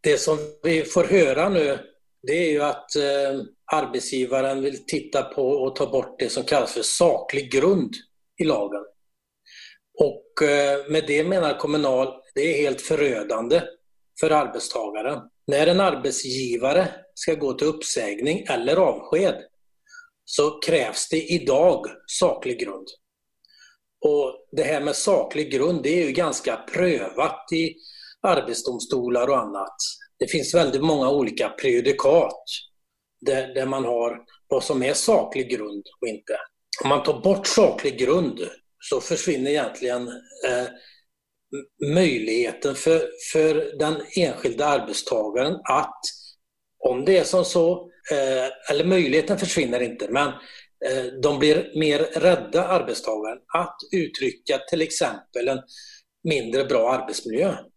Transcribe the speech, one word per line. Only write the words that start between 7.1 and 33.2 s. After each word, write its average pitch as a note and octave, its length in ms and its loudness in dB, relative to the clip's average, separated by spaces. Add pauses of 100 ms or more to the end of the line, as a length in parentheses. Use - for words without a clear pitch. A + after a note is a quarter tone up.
grund C#3 420 2 (480)
i - 20 0
lagen. G2+ 380 -2 (1160)
Och, - 480 2
eh, C#3+ 420 2
med D#3 180 0
det D3 160 2
menar E3 360 0
Kommunal, C#3 480 2 (280)
det C3+ 60 0
är D3 220 0
helt D3 180 -2
förödande A#2+ 800 0 (580)
för D#3 100 2
arbetstagaren. A#2 920 -2 (280)
När C#3+ 200 4
en F3 120 6
arbetsgivare C3 1080 0 (260)
ska - 200 -2
gå D3 200 -2
till D3 140 0
uppsägning C3+ 840 -4
eller B2+ 260 0
avsked F3 600 2 (920)
så D3+ 340 0
krävs - 500 -2
det D#3+ 140 -2
idag D3+ 600 2 (200)
saklig B2 540 -2
grund. F#2+ 280 -8 (1160)
Och D3 300 4 (160)
det D#3 120 0
här C#3+ 180 2
med D3 140 0
saklig D3 560 2
grund, C#3+ 320 2
det E3+ 180 2
är D#3+ 40 2
ju C#3 60 -2
ganska C#3 440 -2
prövat D3+ 1000 -2
i E3 220 -2 (460)
arbetsdomstolar B2 1080 0
och C#3 120 2
annat. G2+ 360 -8 (440)
Det A#2+ 80 -2
finns C#3 260 -4
väldigt C#3 300 2
många C#3+ 260 2
olika B2+ 400 0
prejudikat C3+ 920 2 (800)